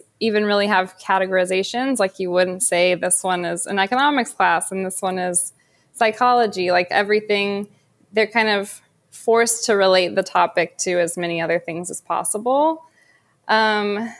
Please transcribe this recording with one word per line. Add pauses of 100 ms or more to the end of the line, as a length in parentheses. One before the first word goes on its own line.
(200)
even
really
have
categorizations.
Like,
you
wouldn't
say
this
one
is
an
economics
class
and
this
one
is (420)
psychology.
Like,
everything, (460)
they're
kind
of (300)
forced
to
relate
the
topic
to
as
many
other
things
as
possible. (640)
Um, (120)